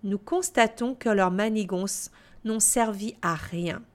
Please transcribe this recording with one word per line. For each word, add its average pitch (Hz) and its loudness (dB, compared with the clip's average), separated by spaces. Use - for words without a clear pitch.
Nous 202 -2
constatons 254 0
que - -2
leurs 196 4
manigances 196 -2
n'ont 220 -2
servi 220 2
à 170 0
rien 170 -6